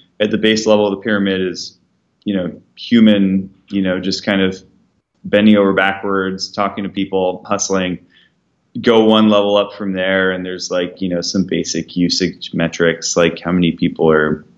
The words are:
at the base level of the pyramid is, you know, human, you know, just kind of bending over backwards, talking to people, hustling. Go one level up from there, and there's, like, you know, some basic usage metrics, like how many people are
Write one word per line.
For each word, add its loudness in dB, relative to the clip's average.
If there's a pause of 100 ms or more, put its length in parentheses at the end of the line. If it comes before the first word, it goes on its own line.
(180)
at 0
the 0
base 2
level 4
of -4
the -8
pyramid -2
is, -8 (460)
you -2
know, -4 (140)
human, 2 (140)
you -2
know, -2
just -6
kind 0
of -2 (640)
bending 4
over 4
backwards, -2
talking -4
to -8
people, -4
hustling. -2 (840)
Go 4
one 6
level 2
up 0
from -6
there, 0
and -6
there's, -10
like, -4
you -4
know, -4
some -2
basic -6
usage -2
metrics, -2
like 2
how -8
many 2
people 0
are 0 (140)